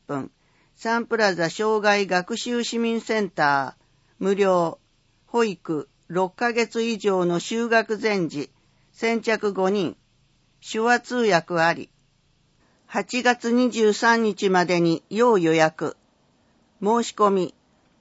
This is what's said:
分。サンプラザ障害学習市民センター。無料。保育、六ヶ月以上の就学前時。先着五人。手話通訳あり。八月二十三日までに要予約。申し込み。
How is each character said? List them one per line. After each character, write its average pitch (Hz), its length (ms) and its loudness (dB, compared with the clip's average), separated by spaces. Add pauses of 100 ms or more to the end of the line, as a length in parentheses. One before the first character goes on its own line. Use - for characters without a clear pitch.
分。 139 240 -8 (440)
サ 233 240 -4
ン 226 80 -6
プ 226 100 -2
ラ 208 160 2
ザ 165 160 -2
障 214 320 -2
害 202 240 2
学 180 320 -4
習 240 260 -4
市 233 140 -6
民 226 240 -2
セ 220 200 -2
ン 190 100 -4
タ 143 480 0
ー。 - 40 -20 (360)
無 190 160 0
料。 185 420 2 (480)
保 233 180 0
育、 165 460 -6 (180)
六 180 280 -2
ヶ 240 160 -2
月 226 320 -2
以 226 160 -2
上 185 260 0
の 170 140 0
就 233 280 -4
学 220 300 0
前 202 300 -2
時。 139 240 -8 (400)
先 226 300 -2
着 214 320 -2
五 185 160 0
人。 190 280 -2 (640)
手 - 180 -8
話 233 200 2
通 240 160 -8
訳 180 400 0
あ 165 180 2
り。 - 160 -10 (1000)
八 226 360 -6
月 240 280 0
二 247 200 2
十 214 220 2
三 233 300 2
日 202 260 0
ま 180 160 4
で 175 140 0
に 165 300 0
要 226 280 4
予 165 160 2
約。 156 440 0 (840)
申 226 220 0
し - 120 -10
込 208 160 2
み。 185 240 -2 (460)